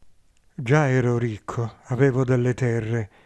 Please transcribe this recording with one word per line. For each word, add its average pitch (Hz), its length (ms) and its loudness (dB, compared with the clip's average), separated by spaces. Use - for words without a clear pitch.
Già 143 340 2
ero 123 300 2
ricco, 117 540 -6
avevo 131 420 2
delle 123 300 0
terre, 117 540 -2